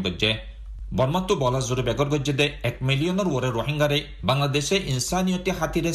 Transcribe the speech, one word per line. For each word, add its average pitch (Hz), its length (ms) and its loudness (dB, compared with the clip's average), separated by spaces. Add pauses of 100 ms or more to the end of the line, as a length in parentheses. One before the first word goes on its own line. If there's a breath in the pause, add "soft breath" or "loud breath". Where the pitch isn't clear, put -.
গজ্জে। 107 260 0 (640)
বর্মাত্ম 175 340 2 (120)
বলা 127 240 2
জোরে 127 200 0
বেগর 131 260 2
গজ্জে 143 260 0
দে 147 60 4 (240)
এক - 60 -4 (120)
মিলিয়নের 180 480 2
ওরে 127 160 0
রোহিঙ্গারে 147 480 2 (300)
বাংলাদেশে 143 460 2 (180)
ইনসানিয়তি 180 640 0
হাতিরে 165 360 0